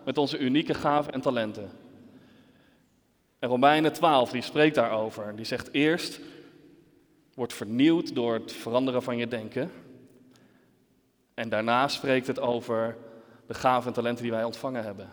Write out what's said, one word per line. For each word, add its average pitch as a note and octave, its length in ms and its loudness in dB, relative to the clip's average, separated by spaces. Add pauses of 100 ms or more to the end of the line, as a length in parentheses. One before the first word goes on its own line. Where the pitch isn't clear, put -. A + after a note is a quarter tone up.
met C3+ 140 -2
onze C#3+ 200 0
unieke D3 360 2
gaven D3 380 0
en C3 80 -4
talenten. G#2+ 500 -2 (1700)
En B2 100 -4
Romeinen D3 440 6
twaalf, C#3+ 380 4
die B2 120 -4
spreekt D3+ 320 4
daarover. A2 640 -2
Die A2 80 -10
zegt - 280 -8
eerst, D#3 480 0 (1120)
"Word B2 180 -6
vernieuwd C3+ 640 2
door A#2 200 0
het - 180 -6
veranderen B2 500 0
van B2 140 -4
je A#2 120 -2
denken." A#2 420 -6 (1600)
En A2+ 140 -8
daarna A#2 400 2
spreekt C3 380 0
het - 140 -4
over A#2 560 -2 (500)
de A#2 80 -10
gaven B2+ 340 2
en A#2 60 -6
talenten A#2+ 280 -2
die A#2+ 100 -4
wij A2+ 120 -2
ontvangen A#2 400 -8
hebben. G2 280 -12